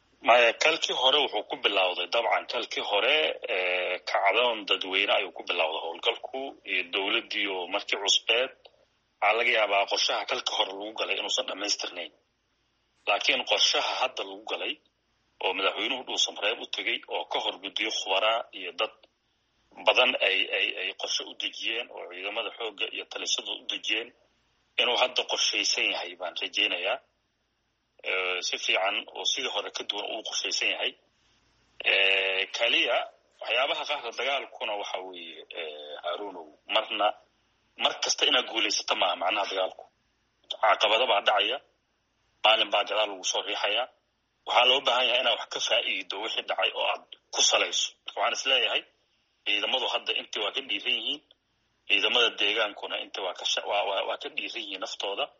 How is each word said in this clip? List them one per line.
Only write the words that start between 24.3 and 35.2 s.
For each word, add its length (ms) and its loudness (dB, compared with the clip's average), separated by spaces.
inuu 180 2
hadda 280 2
qorshaysan 640 0
yahay 260 -4
baan 200 -8
rajaynayaa. 640 -2
Eh, 440 -2
si 180 -4
fiican 380 0
oo 180 -10
sidii 260 0
hore 200 -4
ka 140 -6
duwan 220 -6
uu 160 -6
qorshaysan 480 -2
yahay. 220 -2
Eh, 680 2
kaliya 460 2
waxyaabaha 480 0
qaarka 260 -4
dagaalkuna 640 -4
waxa 240 -4
weeye, 500 -12